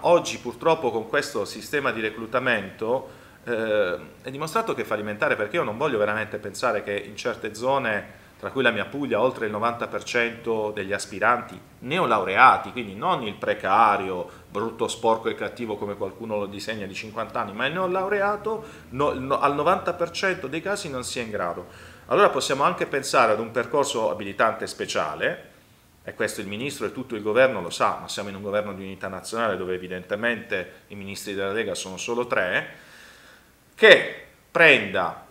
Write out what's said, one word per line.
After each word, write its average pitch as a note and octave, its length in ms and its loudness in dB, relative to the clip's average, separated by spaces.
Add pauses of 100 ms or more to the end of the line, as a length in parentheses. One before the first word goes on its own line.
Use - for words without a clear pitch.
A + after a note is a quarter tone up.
oggi D#3+ 360 4
purtroppo C3+ 540 0
con G#2+ 160 -2
questo C#3 360 0
sistema B2+ 460 -4
di A2+ 100 -4
reclutamento, A2+ 1200 -2 (240)
eh, G#2+ 540 0 (240)
è B2+ 100 -12
dimostrato D#3+ 440 -2
che A#2 80 -4
è - 20 -2
fallimentare, G#2+ 500 0
perché G#2 220 -2
io E3 60 2
non A2+ 160 -2
voglio C#3 180 0
veramente G#2+ 400 0
pensare G#2 460 -2
che G#2 120 -4
in G2+ 220 -6
certe A2 380 -6
zone, A#2 640 -2 (200)
tra G2+ 120 -8
cui C3 120 -2
la A#2+ 80 6
mia G2+ 140 0
Puglia, B2 340 -2
oltre B2 280 2
il G#2 40 -2
novanta A2 360 -2
per G#2 160 -6
cento A2+ 720 -2
degli G2 180 -4
aspiranti G#2+ 640 0 (200)
neolaureati, A#2 920 4
quindi G#2 240 -8
non D#3 280 -2
il G#2 100 -6
precario, G2 960 2 (180)
brutto, A2+ 420 -2
sporco A2+ 420 2
e G#2+ 40 -2
cattivo G#2+ 420 -6
come G2+ 200 -6
qualcuno G#2+ 400 -6
lo G#2 80 0
disegna G2+ 400 -8
di F#2+ 80 -10
cinquanta A2 480 -6
anni, G2+ 140 -6
ma A#2 100 -2
il D3 80 0
neolaureato G3+ 920 0 (260)
no, C#3 240 0
no, C3 260 -2
al C#3+ 140 2
novanta E3+ 400 2
per E3+ 160 -2
cento F#3 360 -2
dei D3+ 140 -6
casi F#3+ 300 -4
non B2+ 120 -6
sia A#2+ 200 -6
in A2 80 -8
grado. F2 380 -4 (400)
Allora F#3 200 6
possiamo C#3+ 360 0
anche F3 200 2
pensare C3 480 4
ad G#2+ 80 2
un A2+ 120 -6
percorso A#2+ 580 0
abilitante G2+ 560 0
speciale, F2 840 -4 (560)
e - 80 -12
questo G#2+ 300 -2
il F#2+ 40 -6
ministro A#2 380 -6
e F#2+ 80 -4
tutto A#2+ 240 -8
il G#2 60 -6
governo G#2+ 400 4
lo E2+ 80 -6
sa, G#2 320 2
ma E2 60 -14
siamo G2+ 200 -6
in G2 60 -10
un G2 80 -10
governo G2+ 320 -2
di F#2+ 80 -12
unità F#2+ 260 -8
nazionale G2 480 -2
dove F#2 180 -2
evidentemente F#2+ 1120 -4
i G2 60 -16
ministri G2 380 -10
della G2 200 -2
Lega G2+ 220 -2
sono F#2 220 -8
solo A#2+ 300 -4
tre, G#2+ 600 -2 (920)
che F3+ 460 10 (240)
prenda G2+ 800 6